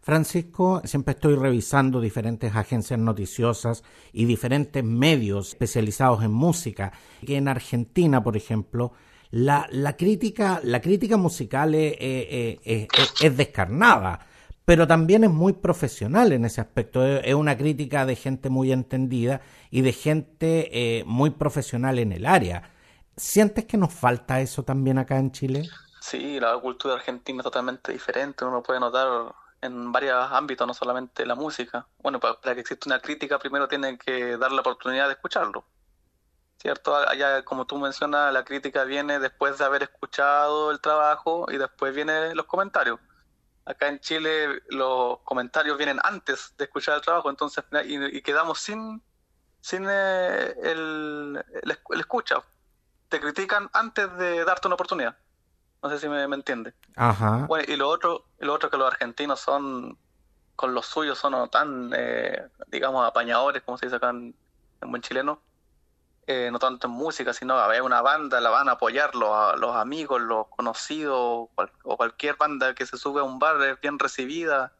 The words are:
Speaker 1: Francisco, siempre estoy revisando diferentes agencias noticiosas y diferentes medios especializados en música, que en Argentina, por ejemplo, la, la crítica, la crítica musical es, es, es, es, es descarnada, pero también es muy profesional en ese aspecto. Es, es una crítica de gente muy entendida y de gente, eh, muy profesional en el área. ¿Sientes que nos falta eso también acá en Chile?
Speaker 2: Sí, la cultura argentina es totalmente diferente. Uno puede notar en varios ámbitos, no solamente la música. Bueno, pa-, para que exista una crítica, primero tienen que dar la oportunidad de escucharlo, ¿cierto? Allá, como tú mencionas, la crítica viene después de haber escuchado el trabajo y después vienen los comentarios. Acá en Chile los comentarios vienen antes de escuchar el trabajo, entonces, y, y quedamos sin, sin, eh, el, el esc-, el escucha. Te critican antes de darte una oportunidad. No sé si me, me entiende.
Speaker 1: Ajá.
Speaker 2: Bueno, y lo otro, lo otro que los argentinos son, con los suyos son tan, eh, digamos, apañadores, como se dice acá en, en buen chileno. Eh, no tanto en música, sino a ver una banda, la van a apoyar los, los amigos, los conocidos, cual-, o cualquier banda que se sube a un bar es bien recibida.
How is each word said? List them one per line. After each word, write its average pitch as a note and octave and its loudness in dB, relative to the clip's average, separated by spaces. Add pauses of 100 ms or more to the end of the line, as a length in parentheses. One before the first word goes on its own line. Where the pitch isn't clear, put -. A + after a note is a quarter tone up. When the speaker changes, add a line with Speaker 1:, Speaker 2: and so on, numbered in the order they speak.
Speaker 1:
Francisco, E3+ 2
siempre C#3 -2
estoy D3 4
revisando C3 2
diferentes A2 -2
agencias A2+ 0
noticiosas A2+ 0 (260)
y A2+ 2
diferentes B2+ 2
medios A2+ 2
especializados A2+ 2
en G#2+ 2
música, G#2+ 0 (340)
que C#3 -2
en C#3 2
Argentina, C3 2
por G#2+ 0
ejemplo, A#2 -2 (400)
la, C#3 4
la C#3+ -2
crítica, G3 2
la A#2+ 2
crítica G3+ 4
musical D#3 2
es, D#3 4
es, B2+ -4
es, A2+ -2
es, - 4
es C#3+ 6
descarnada, G#2+ 4 (380)
pero E3+ 8
también E3 6
es G#3+ 8
muy F3 4
profesional E3 2
en A#2 2
ese A#2 -2
aspecto. B2+ 0
Es, C#3 2
es B2+ 2
una D3 2
crítica C#3 0
de C3 0
gente C3+ -4
muy C3 2
entendida B2+ 0 (320)
y C3 2
de C3 4
gente, D3+ 0
eh, G#2 -8
muy C3 4
profesional C3 -2
en A2+ 0
el F2+ -4
área. A2+ 2 (440)
¿Sientes G#3 2
que - -2
nos F#3 2
falta B2+ 0
eso C3 -4
también C3+ 2
acá C3 0
en C3 0
Chile? C3+ -4 (380)
Speaker 2:
Sí, C#3 -6
la A#2 2
cultura B2+ -4
argentina B2+ -8
es B2+ -8
totalmente B2+ -4
diferente. C3+ -6
Uno B2+ -4
puede B2+ -2
notar B2 0 (280)
en A#2+ -8
varios C3 2
ámbitos, C3 0
no B2 -4
solamente B2+ -4
la B2 -2
música. B2+ -8 (120)
Bueno, C3+ -2
pa-, A#2 0
para B2+ -2
que B2 -6
exista - -10
una C3 0
crítica, D3 -4
primero C#3 -2
tienen C3+ -4
que B2 -4
dar C3 0
la C3+ 0
oportunidad B2+ -2
de C3+ 0
escucharlo, - -4 (920)
¿cierto? C#3+ -2
Allá, C#3 0
como C3 -6
tú C#3 -8
mencionas, C#3+ -2
la C3 0
crítica C#3 -4
viene C#3+ -2
después C#3 -2
de D3 0
haber C#3 0
escuchado D3 0
el D3 -4
trabajo D3+ 2
y - -4
después C3+ -4
vienen D#3 -2
los D#3 -4
comentarios. F3+ 0 (640)
Acá C#3+ -4
en C#3+ -6
Chile D#3 -2
los B2+ 0
comentarios C#3 -2
vienen C#3+ -2
antes F3+ -4
de C#3+ -4
escuchar D3 -2
el D3 -2
trabajo, E3 0
entonces, C#3+ -6 (220)
y, C#3 -6
y C3+ -10
quedamos D#3 -2
sin, A3 -10 (600)
sin, F#3 -6
eh, F#3+ 0
el, D3+ -4 (120)
el D#3 -8
esc-, - -8
el E3 -4
escucha. - -4 (640)
Te D3+ -4
critican G3 -4
antes G#3+ -2
de F3 -2
darte F3+ 0
una F3+ 0
oportunidad. F3 -4 (680)
No C#3+ -6
sé D3 -4
si D3+ -8
me, C#3+ -2
me C#3 -4
entiende. A#2+ -8 (220)
Speaker 1:
Ajá. A2+ 0
Speaker 2:
Bueno, D#3 0
y C#3+ -2
lo C#3+ -2
otro, E3+ -2 (140)
lo C#3+ -4
otro D3+ -2
que D3 -4
los C3 2
argentinos B2+ -4
son, C#3 -4 (580)
con B2+ -2
los A#2+ -2
suyos D3 -4
son B2+ -2
tan, C3 -2
eh, E2+ -4 (200)
digamos, C3 0
apañadores, A#2+ 0
como B2 -8
se B2+ -6
dice B2 -4
acá B2 0
en, A#2+ -10 (480)
en B2+ -12
buen A#2+ -8
chileno. C3+ -4 (840)
Eh, B2 -2
no A#2+ -6
tanto B2+ -2
en A#2+ -6
música, C3 -4
sino C3 -2
a A2+ 4
ver A#2 4
una B2 2
banda, C3+ 2
la A#2 4
van C3 4
a B2 4
apoyar B2+ 0
los, G#2+ 2
los A#2+ 0
amigos, C3+ -2
los A2+ -2
conocidos, A#2+ -4
cual-, - -4 (100)
o B2+ -4
cualquier C3+ -2
banda C3+ 0
que B2+ -6
se C3 -12
sube C#3+ -4
a C#3+ 0
un C3 -8
bar D3 2
es C3+ 0
bien C#3+ -4
recibida. C#3 -2